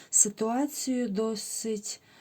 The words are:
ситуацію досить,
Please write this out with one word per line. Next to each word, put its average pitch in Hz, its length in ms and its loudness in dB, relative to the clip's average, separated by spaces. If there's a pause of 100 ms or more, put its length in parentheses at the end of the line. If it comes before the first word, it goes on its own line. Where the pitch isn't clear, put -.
(100)
ситуацію 247 1000 2
досить, 214 920 -2 (200)